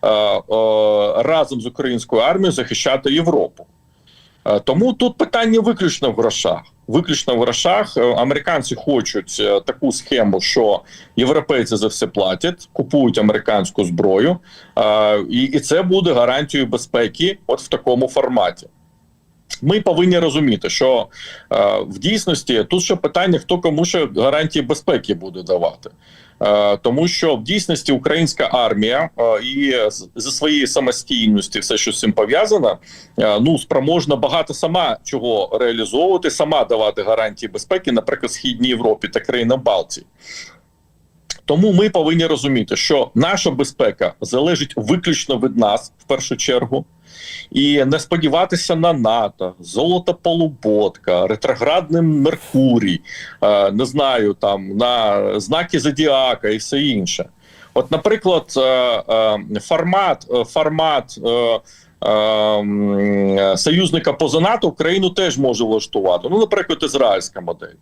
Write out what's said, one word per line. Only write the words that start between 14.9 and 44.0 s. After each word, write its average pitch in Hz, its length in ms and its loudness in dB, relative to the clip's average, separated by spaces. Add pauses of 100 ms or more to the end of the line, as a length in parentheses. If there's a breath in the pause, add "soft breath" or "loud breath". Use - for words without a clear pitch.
і, 120 120 0
і 135 180 0
це 170 220 0
буде 180 300 2
гарантією 127 580 0
безпеки 127 760 -2
от 127 140 -2
в - 80 -18
такому 127 400 0
форматі. 107 580 -2 (960)
Ми 185 180 2
повинні 180 380 4
розуміти, 143 520 0
що, 127 360 2 (460 loud breath)
е, 101 260 2 (100)
в 95 100 -14
дійсності 156 640 -2
тут 175 180 -2
ще 202 140 0
питання, 175 420 0
хто 180 200 -2
кому 165 260 0
ще 165 320 -2
гарантії 147 460 0
безпеки 151 520 -2
буде 95 280 -14
давати. - 480 -2 (520 soft breath)
Е, 104 340 4
тому 135 320 0
що 160 280 0
в 110 60 -6
дійсності 165 500 -2
українська 151 600 0
армія, 120 680 0
е, 113 240 2
і 131 480 0
з-, 92 260 -14
зі 120 140 -6
своєї 147 360 0
самостійності, 113 920 -2
все, 104 180 -2
що 107 160 -2
з - 80 -6
цим 110 120 0
пов'язано, 143 640 2 (400 loud breath)
е, 107 220 2
ну, 156 180 2
спроможна 139 580 0
багато 143 380 -2
сама 165 500 -2
чого 110 560 -2
реалізовувати, 123 720 0
сама 147 340 0
давати 107 380 0
гарантії 110 500 -2
безпеки, 180 400 -4
наприклад, - 400 -2
Східній 123 360 -4
Європі 113 400 -2
та - 120 -2
країнам 123 400 0
Балтії. 104 460 -2 (1400 loud breath)
Тому 185 280 4
ми 196 180 4
повинні 165 360 2
розуміти, 135 500 0
що - 380 0
наша 170 360 2
безпека 117 720 -2